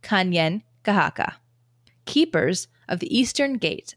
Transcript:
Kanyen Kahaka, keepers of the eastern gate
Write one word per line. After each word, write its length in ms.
Kanyen 600
Kahaka, 500
keepers 640
of 100
the 180
eastern 380
gate 420